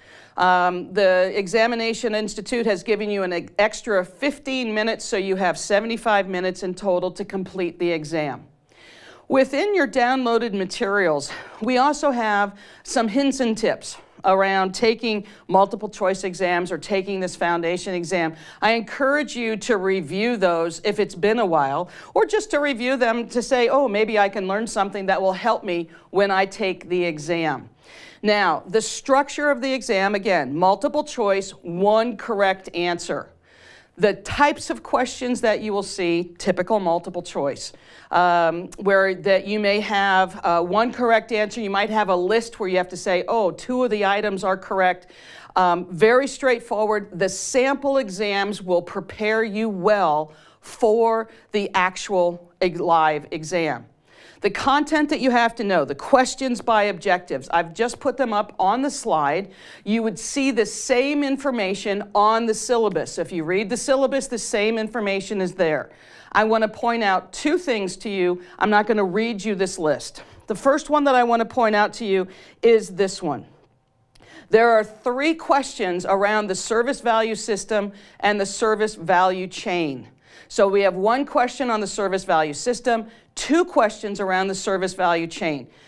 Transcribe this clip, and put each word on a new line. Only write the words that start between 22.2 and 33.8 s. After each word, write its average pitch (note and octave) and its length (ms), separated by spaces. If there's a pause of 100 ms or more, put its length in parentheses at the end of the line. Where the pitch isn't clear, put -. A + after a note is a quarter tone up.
just G#4+ 280
to D4 80
review C4 360
them A#3 340
to A#3+ 120
say, B3 260
"Oh, C#4 200
maybe G#3+ 300
I G3+ 120
can G3 160
learn G#3 200
something G3+ 400
that F#3 140
will F#3+ 140
help A3 300
me E3+ 260 (200)
when G3 200
I F#3+ 160
take F#3+ 420
the F3+ 160
exam." D#3 640 (540)
Now, G3+ 440
the G#3+ 160
structure C#4+ 680
of A#3+ 120
the C4+ 100
exam, G3+ 420
again, F3+ 400
multiple G3 480
choice, G3 500 (100)
one G#3 560
correct G3 560
answer. F3 560 (680)